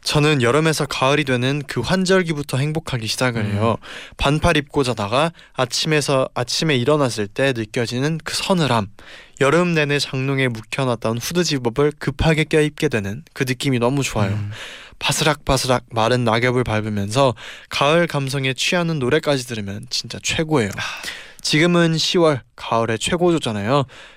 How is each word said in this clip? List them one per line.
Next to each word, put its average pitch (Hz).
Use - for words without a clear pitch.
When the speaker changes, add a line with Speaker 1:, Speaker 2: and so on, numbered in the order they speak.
Speaker 1:
"저는 151
여름에서 147
가을이 143
되는 131
그 -
환절기부터 165
행복하기 143
시작을 117
Speaker 2:
음. 107
Speaker 1:
해요. 107
반팔 156
입고 143
자다가 123
아침에서, 139
아침에 139
일어났을 123
때 135
느껴지는 123
그 -
서늘함, 127
여름 165
내내 143
장롱에 135
묵혀놨던 117
후드 170
집업을 143
급하게 156
껴입게 151
되는 107
그 139
느낌이 127
너무 131
좋아요. 104
Speaker 2:
음. 104
Speaker 1:
바스락바스락 131
마른 120
낙엽을 120
밟으면서 107
가을 160
감성에 135
취하는 165
노래까지 139
들으면 101
진짜 -
최고예요. 147
Speaker 2:
아. -
Speaker 1:
지금은 170
시월, 156
가을의 113
최고조잖아요. 143